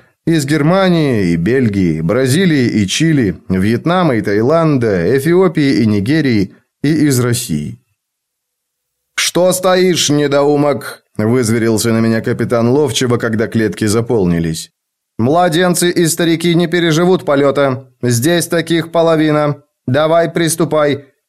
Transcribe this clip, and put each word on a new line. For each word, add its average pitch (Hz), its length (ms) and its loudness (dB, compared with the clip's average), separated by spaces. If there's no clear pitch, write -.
Из 160 200 0
Германии 151 880 0
и 85 40 0
Бельгии, 98 640 0
Бразилии 131 680 0
и 104 200 0
Чили, 139 640 0
Вьетнама 120 640 0
и 107 60 -2
Таиланда, 117 960 0
Эфиопии 160 640 0
и 113 60 2
Нигерии 107 680 0
и 147 240 0
из 127 120 0
России. 120 600 -4
"Что 180 360 0
стоишь, 185 580 0
недоумок?" 143 960 0
вызверился 113 720 0
на 113 80 0
меня 113 220 0
капитан 117 480 -2
Ловчева, 127 480 0
когда 110 300 -2
клетки 110 380 -2
заполнились. 92 840 -2
"Младенцы 175 720 0
и 175 180 0
старики 165 480 0
не 170 120 0
переживут 170 580 0
полета. 139 640 0
Здесь 143 460 0
таких 165 440 -2
половина. 156 720 0
Давай, 156 420 2
приступай. 156 760 0